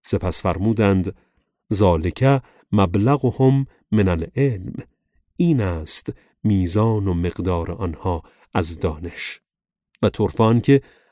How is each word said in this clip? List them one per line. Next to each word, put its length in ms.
سپس 400
فرمودند: 760
"ذالک 720
مبلغهم 960
من 160
العلم، 640
این 240
است 520
میزان 640
و 60
مقدار 580
آنها 500
از 260
دانش." 600
و 60
طرفان 520
که 200